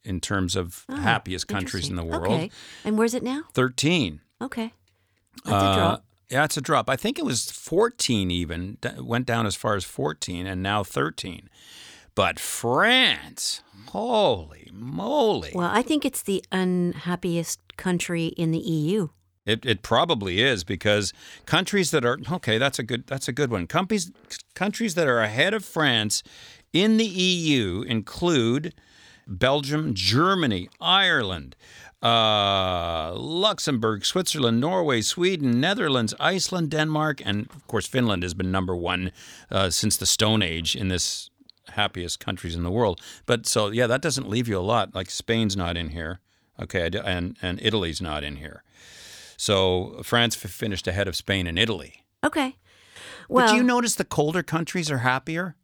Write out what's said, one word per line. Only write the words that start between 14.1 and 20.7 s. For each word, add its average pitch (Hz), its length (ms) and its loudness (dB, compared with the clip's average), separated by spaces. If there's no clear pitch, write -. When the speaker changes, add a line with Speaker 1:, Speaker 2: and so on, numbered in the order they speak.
Speaker 1:
moly. 170 800 0
Speaker 2:
Well, 175 200 0
I 214 100 4
think 302 220 0
it's - 180 -2
the 190 300 -2
unhappiest 180 1200 -2
country 170 500 -2
in 165 260 0
the 165 60 0
E 160 40 2
U. 196 180 0
Speaker 1:
It, 113 220 0
it 110 160 0
probably 113 580 2
is, 120 240 2
because 101 480 0